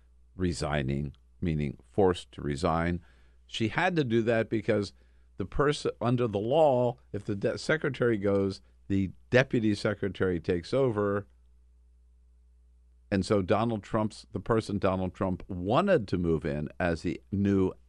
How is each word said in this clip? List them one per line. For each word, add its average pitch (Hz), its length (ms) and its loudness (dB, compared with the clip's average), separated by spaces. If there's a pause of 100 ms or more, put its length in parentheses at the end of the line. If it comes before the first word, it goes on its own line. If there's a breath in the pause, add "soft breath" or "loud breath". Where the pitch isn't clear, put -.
(380)
resigning, 73 720 -2 (300)
meaning 76 340 -2 (160)
forced 92 400 2
to - 100 -14
resign. 82 600 0 (440)
She - 220 -4
had 175 300 0
to 151 80 0
do 117 160 2
that 113 280 0
because 107 440 0 (420)
the 104 80 -8
person, 143 560 -2
under 120 300 0
the 101 100 -2
law, 123 560 2 (160)
if 98 140 -8
the 104 100 -4
de-, 98 220 -4
secretary 131 580 0
goes, 98 460 0 (260)
the 98 240 0 (180)
deputy 120 460 2
secretary 98 640 -2
takes 87 340 -2
over. 104 540 0 (1800)
And 98 140 0
so 104 160 2
Donald 104 420 0
Trump's, 107 480 -4
the 101 80 -8
person 104 380 0
Donald 92 360 0
Trump 92 360 -2
wanted 110 580 2
to 98 100 -2
move 82 280 2
in 73 240 -4 (100)
as 85 220 0
the 85 180 -4 (140)
new 98 400 4 (160)